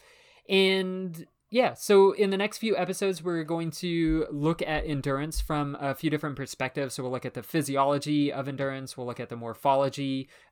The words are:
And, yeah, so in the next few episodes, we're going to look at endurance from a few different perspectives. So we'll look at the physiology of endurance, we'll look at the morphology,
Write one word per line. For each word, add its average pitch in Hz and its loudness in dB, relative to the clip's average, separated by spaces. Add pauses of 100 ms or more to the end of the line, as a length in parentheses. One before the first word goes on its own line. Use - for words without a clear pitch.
(480)
And, 190 2 (260)
yeah, 226 2
so 196 8
in 202 2
the 190 0
next 208 -2
few 220 0
episodes, 185 -2
we're 170 -2
going 165 -2
to 160 0
look 151 0
at 156 -2
endurance 143 -2
from 147 -2
a 135 -2
few 160 -2
different 147 -4
perspectives. 131 -6
So 135 -8
we'll 127 -4
look 127 -6
at - -8
the 120 -10
physiology 143 0
of 135 -6
endurance, 135 -6
we'll 123 -8
look 117 -10
at 120 -10
the 120 -10
morphology, 135 0 (240)